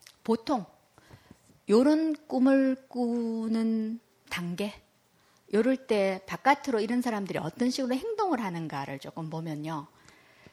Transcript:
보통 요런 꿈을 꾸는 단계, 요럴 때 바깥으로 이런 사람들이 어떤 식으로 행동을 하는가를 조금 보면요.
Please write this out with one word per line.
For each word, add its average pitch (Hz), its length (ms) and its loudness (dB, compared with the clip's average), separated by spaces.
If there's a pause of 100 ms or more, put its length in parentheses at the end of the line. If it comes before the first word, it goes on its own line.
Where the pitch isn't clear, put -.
(220)
보통 226 420 -2 (1040)
요런 302 480 4 (100)
꿈을 262 640 4
꾸는 226 1120 -2 (340)
단계, 180 400 -6 (800)
요럴 254 340 2
때 190 400 2
바깥으로 262 540 2
이런 226 200 0
사람들이 202 380 -2
어떤 240 320 -2
식으로 254 240 -2
행동을 392 480 -2
하는가를 156 560 -6
조금 160 320 -10
보면요. 156 560 -6 (680)